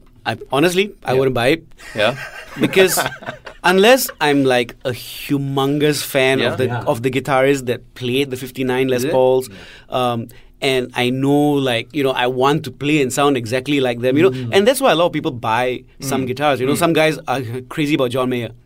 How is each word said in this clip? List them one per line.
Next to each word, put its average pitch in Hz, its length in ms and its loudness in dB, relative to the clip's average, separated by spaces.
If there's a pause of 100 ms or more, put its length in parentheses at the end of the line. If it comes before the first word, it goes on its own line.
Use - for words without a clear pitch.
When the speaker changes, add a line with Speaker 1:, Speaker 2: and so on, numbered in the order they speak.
(240)
Speaker 1:
I, 113 140 -4 (140)
honestly, 180 420 2 (100)
I 117 100 -2
Speaker 2:
Yeah. 131 40 2
Speaker 1:
wouldn't 135 160 2
buy 120 140 0
it. 165 180 0 (300)
Speaker 2:
Yeah. 113 200 2 (440)
Speaker 1:
Because 185 400 4 (340)
Speaker 2:
<laughs> - 300 -12
Speaker 1:
unless 202 440 4 (120)
I'm, 143 240 2
like, 123 320 0 (100)
a 131 60 -2
humongous 139 1120 -2
fan 131 360 2
Speaker 2:
Yeah. 120 120 0
Speaker 1:
of - 60 -6
the, 131 100 0
Speaker 3:
Yeah. 117 180 -6
Speaker 1:
of 135 160 -2
the 131 80 -2
guitarist 131 560 0
that 117 300 -6
played 131 340 -2
the 123 80 -6
fifty-nine 131 500 -2
Les 127 100 0
Speaker 2:
Is 120 80 -4
it? 156 60 -2
Speaker 1:
Pauls, 131 380 2
Speaker 3:
Yeah. - 60 -18 (560)
Speaker 1:
um, 117 160 -6 (360)
and 131 300 0
I 123 160 0
know, 143 440 2
like, 123 380 -2
you 147 120 -2
know, 131 80 0
I 123 160 0
want 135 380 2
to 123 60 -10
play 147 300 0
and 127 100 0
sound 143 240 2
exactly 127 440 -2
like 123 220 0
them, 131 140 2
you 151 60 4
know, 190 80 6
Speaker 3:
Mm. 127 240 -6
Speaker 1:
and 202 140 4
that's - 120 2
why 262 120 4
a 156 40 4
lot 170 120 2
of 165 40 -8
people 151 200 -4
buy 120 520 -2 (180)
some 135 220 -2
Speaker 2:
Mm. 120 40 -4
Speaker 1:
guitars. 131 320 0
You 127 80 0
know, 143 60 2
Speaker 2:
Mm. - 40 0
Speaker 1:
some 165 160 2
guys 156 240 2 (100)
are 127 140 -2 (280)
crazy 151 260 -2
about 131 160 0
John 127 180 -2
Mayer, 120 220 -4 (140)